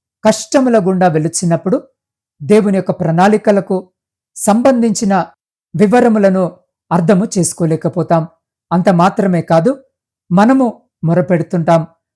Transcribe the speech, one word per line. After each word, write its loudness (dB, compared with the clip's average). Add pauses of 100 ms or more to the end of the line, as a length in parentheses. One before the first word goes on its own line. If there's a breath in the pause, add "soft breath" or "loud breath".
(280)
కష్టముల 0
గుండా 0
వెలుచున్నప్పుడు -2 (540)
దేవుని 2
యొక్క -6
ప్రణాళికలకు 0 (440)
సంబంధించిన 0 (500)
వివరములను 2 (360)
అర్థము 0 (100)
చేసుకోలేకపోతాం. -2 (440)
అంత 0
మాత్రమే 0
కాదు, -2 (480)
మనము 0 (220)
మొరపెడుతుంటాం, 0 (300)